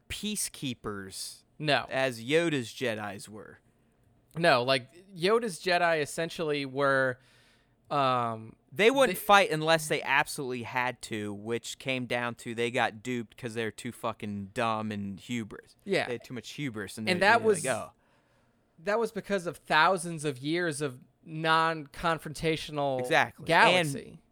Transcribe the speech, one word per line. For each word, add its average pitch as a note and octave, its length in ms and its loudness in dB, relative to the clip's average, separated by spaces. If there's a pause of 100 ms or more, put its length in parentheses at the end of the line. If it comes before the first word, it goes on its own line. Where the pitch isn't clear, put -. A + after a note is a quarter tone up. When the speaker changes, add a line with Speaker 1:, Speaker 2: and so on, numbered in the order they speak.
Speaker 1:
peacekeepers A2+ 1300 -8 (200)
Speaker 2:
No. D3 320 0
Speaker 1:
as C3 340 -2
Yoda's D3 480 0
Jedis G#2+ 560 -6
were. G#2 300 -18 (800)
Speaker 2:
No, D#3+ 240 6
like, B2+ 260 0 (300)
Yoda's G3+ 420 0
Jedi F3 400 2
essentially D3+ 680 -2
were, C3+ 520 2 (720)
um, A#2+ 680 0 (160)
Speaker 1:
They G#3 200 6
wouldn't C4+ 260 4
Speaker 2:
they - 80 -10
Speaker 1:
fight G3+ 240 8
unless D#3 380 2
they D#3+ 160 -2
absolutely C3 580 0
had B2 420 -4
to, G#2 300 -6
which A2+ 460 -6
came C3 260 -4
down A#2+ 300 -4
to A#2+ 180 -10
they A#2 160 0
got A2+ 320 0
duped A#2+ 340 -4
'cause A2+ 200 -10
they're A2+ 160 -2
too - 200 -10
fucking G#2 600 -6
dumb A2 380 0
and G2+ 280 -6
hubris. - 560 -8 (100)
Speaker 2:
Yeah. F3 200 0
Speaker 1:
They A#2+ 80 -4
had A#2 100 -8
too C3 120 -12
much - 160 -12
hubris, A2 480 -8
and A2+ 100 -4
Speaker 2:
And F#3 100 0
Speaker 1:
they, F#3+ 60 2
Speaker 2:
that A3+ 140 6
Speaker 1:
they're A3+ 80 2
Speaker 2:
was, E3+ 180 2
Speaker 1:
like, C3 100 0
"Oh." F#2+ 160 -8 (920)
Speaker 2:
that G#3 160 0
was A3 120 0
because F#3 360 -4
of D3+ 100 -6
thousands E3 680 2
of C#3+ 140 -4
years D3+ 440 -2
of C3 180 -4 (260)
non-confrontational D#3+ 1700 -2
Speaker 1:
Exactly. B2+ 460 0
Speaker 2:
galaxy. E3 720 4 (120)